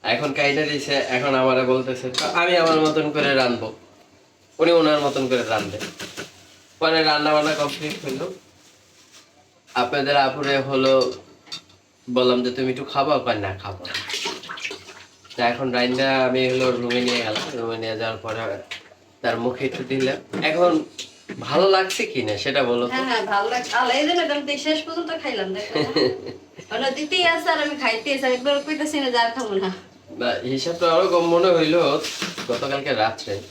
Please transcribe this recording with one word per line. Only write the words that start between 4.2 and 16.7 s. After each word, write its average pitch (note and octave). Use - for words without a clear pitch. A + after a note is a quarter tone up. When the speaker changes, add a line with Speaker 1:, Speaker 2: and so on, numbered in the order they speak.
Speaker 1:
উনি E3+
ওনার D3+
মতন C#3
করে B2
রানবে। G2+
পরে D#3+
রান্না D3+
বান্না D3+
কমপ্লিট D3
হইলো। C#3
আপনাদের C3+
আপুরে C#3
হলো C3+
বললাম B2
যে, B2
"তুমি C3
একটু B2
খাবা?" C#3+
কয়, A2+
"না, G2
খাবো G2
না।" -
তা B2
এখন B2+
রাইন্দা B2+
আমি B2+
হলো B2+